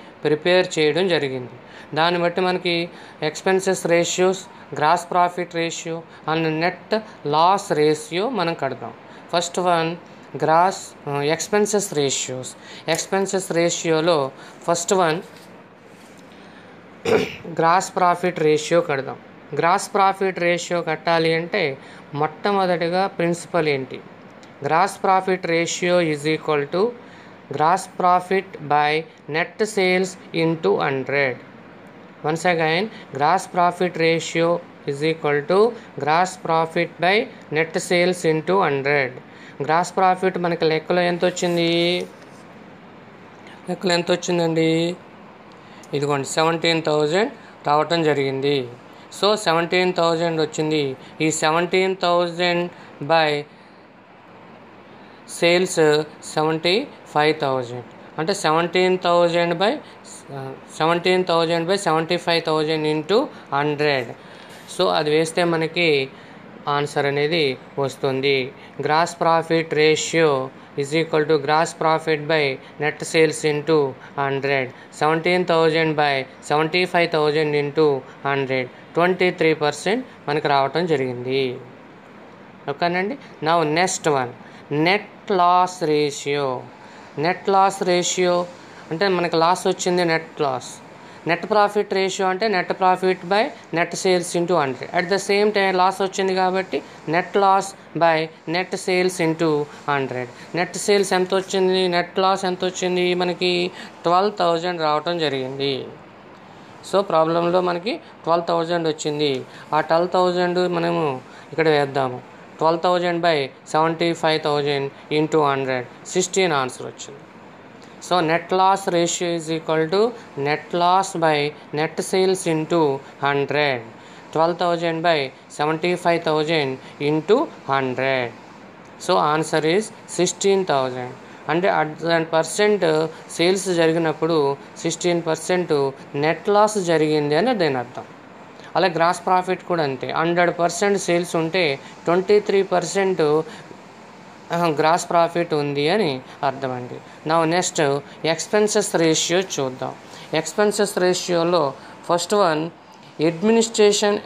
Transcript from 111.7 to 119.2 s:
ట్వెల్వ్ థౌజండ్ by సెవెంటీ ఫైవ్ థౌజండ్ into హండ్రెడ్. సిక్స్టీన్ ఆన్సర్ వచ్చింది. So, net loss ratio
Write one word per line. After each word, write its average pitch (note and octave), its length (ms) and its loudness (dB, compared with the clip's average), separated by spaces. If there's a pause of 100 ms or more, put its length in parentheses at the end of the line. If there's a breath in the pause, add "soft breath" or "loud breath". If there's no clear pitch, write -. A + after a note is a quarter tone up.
ట్వెల్వ్ E3 220 2
థౌజండ్ F3 460 0
by D3+ 200 2 (240)
సెవెంటీ E3 420 0
ఫైవ్ D#3 300 0
థౌజండ్ C#3+ 720 -2
into D#3 280 2
హండ్రెడ్. C3 640 -2
సిక్స్టీన్ F#3 440 0
ఆన్సర్ B2+ 340 -4
వచ్చింది. C3+ 340 -16 (880 loud breath)
So, F3 220 2
net E3 180 0
loss F#3+ 460 2
ratio E3+ 420 0